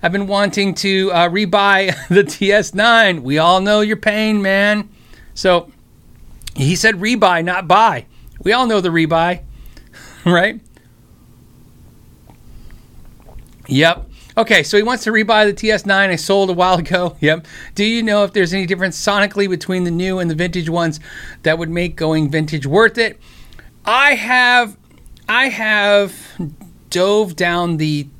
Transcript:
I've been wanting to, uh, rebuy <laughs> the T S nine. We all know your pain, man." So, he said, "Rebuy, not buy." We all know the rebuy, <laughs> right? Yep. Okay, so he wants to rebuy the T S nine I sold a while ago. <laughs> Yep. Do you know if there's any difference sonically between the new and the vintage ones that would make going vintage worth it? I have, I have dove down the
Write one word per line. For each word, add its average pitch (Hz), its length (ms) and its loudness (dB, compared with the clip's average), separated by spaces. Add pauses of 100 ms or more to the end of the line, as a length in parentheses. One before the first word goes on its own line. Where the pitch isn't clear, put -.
I've 175 80 -2
been 196 160 -4
wanting 196 480 -2
to, 190 360 0
uh, 175 160 2
rebuy 196 720 0
<laughs> - 80 -18
the 196 140 6
T - 280 -2
S 202 240 0
nine. 202 480 2
We 139 160 0
all 180 220 4
know 208 200 2
your 208 160 -2
pain, 214 460 -2
man." 202 460 0 (440)
So, 175 380 0 (800)
he 143 220 0
said, 214 220 0
"Rebuy, 190 460 2
not 180 240 -2
buy." 185 380 4 (380)
We 202 100 0
all 247 140 0
know 220 120 2
the 180 100 -2
rebuy, 165 520 0 (420)
<laughs> - 420 -16
right? 180 360 2 (3000)
Yep. 160 360 0 (340)
Okay, 220 240 2
so 175 160 0
he 208 60 4
wants 247 220 -4
to 220 60 -2
rebuy 214 360 2
the 202 60 0
T 214 180 -2
S 208 120 -2
nine 196 280 2
I 170 40 -2
sold 196 360 0
a - 20 -2
while 180 220 2
ago. 175 420 -2
<laughs> - 40 -8
Yep. 156 260 0 (260)
Do 202 100 -2
you 226 200 0
know 208 200 2
if 190 100 -4
there's 185 200 0
any 190 140 -4
difference 185 360 -4
sonically 202 460 0
between 180 340 -4
the 175 60 -2
new 185 300 -4
and 175 100 -2
the 156 60 -4
vintage 170 340 -4
ones 165 300 0 (420)
that 160 160 2
would 165 140 -6
make 170 240 -4
going 156 340 0
vintage 151 380 -4
worth 226 320 2
it? 226 200 -4 (640)
I 269 300 2
have, 247 640 0 (500)
I 247 220 0
have 202 640 0 (800)
dove 190 440 0
down 175 420 -2
the 151 300 -4 (120)